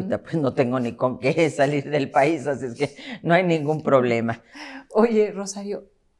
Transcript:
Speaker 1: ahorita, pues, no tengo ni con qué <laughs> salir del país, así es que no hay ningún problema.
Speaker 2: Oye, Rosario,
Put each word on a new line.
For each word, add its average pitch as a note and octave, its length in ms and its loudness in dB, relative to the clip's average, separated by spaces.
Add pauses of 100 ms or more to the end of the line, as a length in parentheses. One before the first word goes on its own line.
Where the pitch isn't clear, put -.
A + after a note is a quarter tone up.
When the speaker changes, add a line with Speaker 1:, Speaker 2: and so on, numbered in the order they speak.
Speaker 1:
ahorita, - 220 -4
pues, - 140 -6
no C#3 180 0
tengo B2+ 260 0
ni A#2+ 160 -2
con B2+ 220 -2
qué D3 320 2
<laughs> - 0 -
salir C#3+ 400 0
del C#3 200 0
país, D3 360 2
así C3+ 200 -4
es A#2 100 -8
que C#3+ 140 -2 (320)
no E3 120 2
hay F#3 80 4
ningún D#3 400 0
problema. A#2+ 600 2 (480)
Speaker 2:
Oye, G#3+ 420 2
Rosario, G3+ 580 -10 (300)